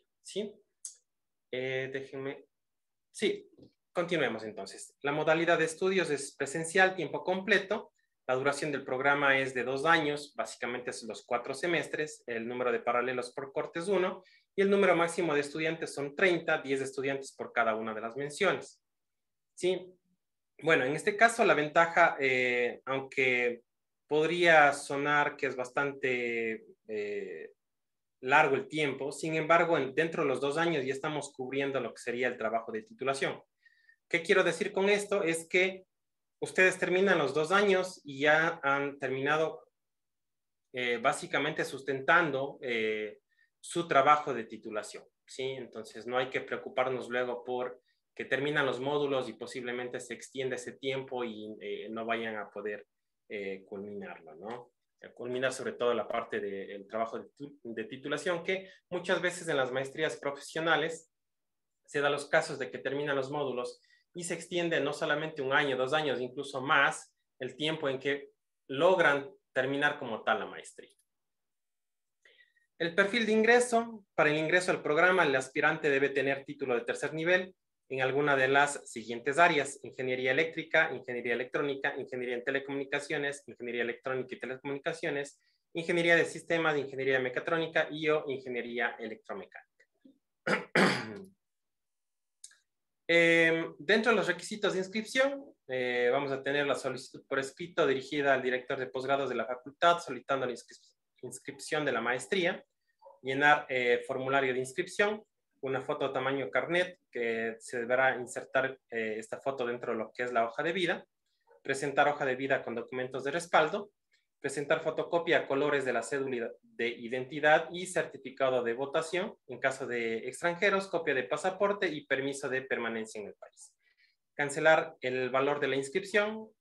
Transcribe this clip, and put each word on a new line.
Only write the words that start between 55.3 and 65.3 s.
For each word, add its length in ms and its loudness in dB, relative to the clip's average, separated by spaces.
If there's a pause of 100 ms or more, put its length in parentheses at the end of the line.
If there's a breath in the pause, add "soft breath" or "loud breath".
sobre 220 -6
todo 220 2
la 120 0
parte 340 -4
del 460 -8
trabajo 340 -4
de 180 -18
tu-, 240 -16
de 220 -8
titulación, 600 -4
que 260 -4 (200 loud breath)
muchas 320 -2
veces 260 -4
en 80 0
las 160 0
maestrías 460 -2
profesionales 920 -2 (760)
se 160 -2
da 80 4
los 180 -4
casos 300 2
de 120 -6
que 60 -12
terminan 400 -2
los 140 -2
módulos 500 -4 (320 soft breath)
y 120 -10
se 100 -4
extiende 440 -2
no 140 0
solamente 480 -2